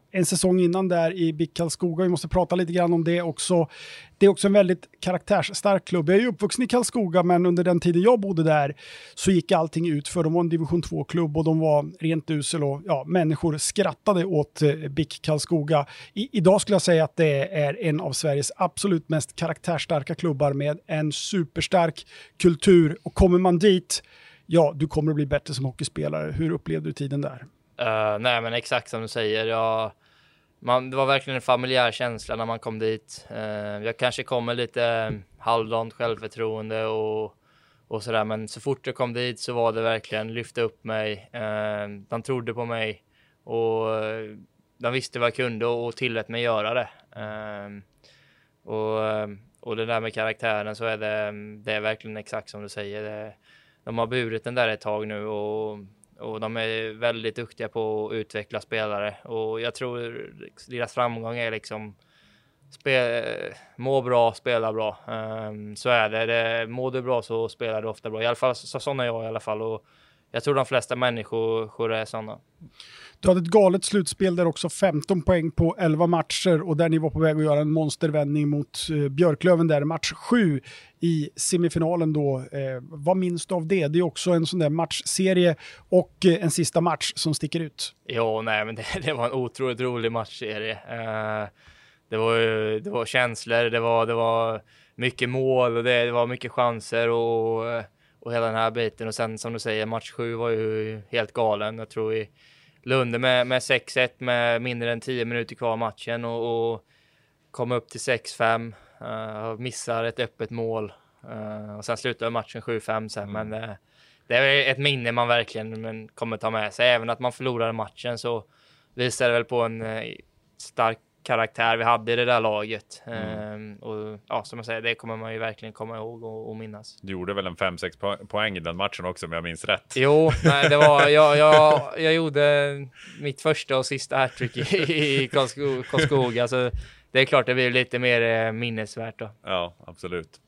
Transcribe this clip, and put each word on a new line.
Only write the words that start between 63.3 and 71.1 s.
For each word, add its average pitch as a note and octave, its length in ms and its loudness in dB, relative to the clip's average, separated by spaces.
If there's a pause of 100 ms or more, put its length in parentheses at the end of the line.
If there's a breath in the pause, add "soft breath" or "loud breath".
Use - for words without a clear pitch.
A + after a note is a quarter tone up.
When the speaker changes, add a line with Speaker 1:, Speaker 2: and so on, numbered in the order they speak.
Speaker 2:
må C3 240 0
bra, A#2+ 320 4
spela A2+ 400 -2
bra. G#2+ 340 -4
Ehm, A2 680 -8
så - 140 -4
är A#2 200 6
det. A2 160 -2
Det, A2+ 420 0
mår B2+ 240 -4
du C3 100 -2
bra B2 200 0
så A2+ 280 -4
spelar A2 320 -4
du A2 60 -6
ofta A2 220 -8
bra. A2 140 -4
I - 20 2
alla A#2 100 2
fall B2+ 200 2
så, - 240 -10
sån C#3 200 -4
är B2 60 0
jag A#2 180 -4
i A2 40 -6
alla A2+ 120 -6
fall. G#2+ 220 -4
Och A2 240 -6 (460 soft breath)
jag A#2 120 -4
tror C#3+ 120 0
de C3+ 100 2
flesta B2+ 300 -2
människor A2+ 960 -2